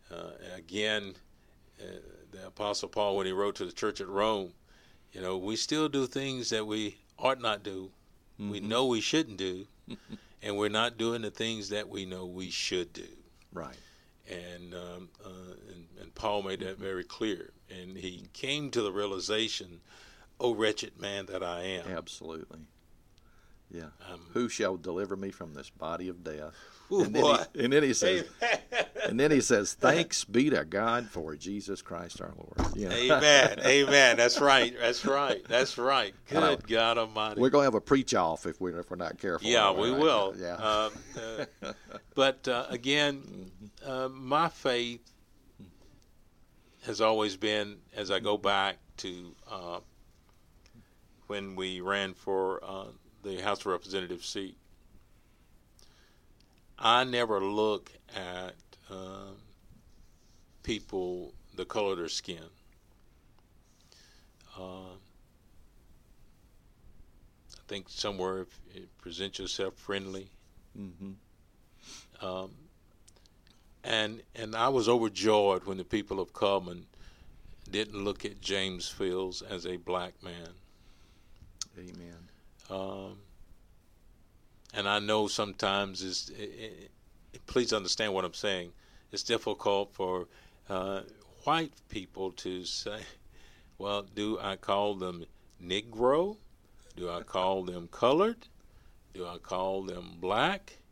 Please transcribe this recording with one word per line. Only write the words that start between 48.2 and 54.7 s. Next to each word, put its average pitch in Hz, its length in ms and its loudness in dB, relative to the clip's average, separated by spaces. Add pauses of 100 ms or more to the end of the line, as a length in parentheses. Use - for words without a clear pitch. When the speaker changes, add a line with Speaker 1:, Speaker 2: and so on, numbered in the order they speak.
Speaker 1:
go 104 160 2
back 98 420 2 (200)
to, 90 360 -10 (160)
uh, 90 300 -10 (1500)
when 98 300 -8
we 92 240 -4
ran 95 340 -2
for, 95 500 -2
uh, 98 200 -10 (420)
the 95 160 -6
House 101 180 -2
of - 60 -8
Representatives 92 600 -4
seat, 98 280 -8 (2250)